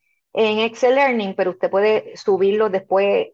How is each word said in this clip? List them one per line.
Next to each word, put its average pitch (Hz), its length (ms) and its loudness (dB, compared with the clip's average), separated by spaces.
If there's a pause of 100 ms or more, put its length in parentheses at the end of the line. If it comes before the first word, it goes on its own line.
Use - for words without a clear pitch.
(320)
en 214 280 0
Excel 233 360 0
Learning, 233 400 0
pero 185 160 -2
usted 175 180 -4
puede 214 460 0
subirlo 196 540 0
después 196 640 0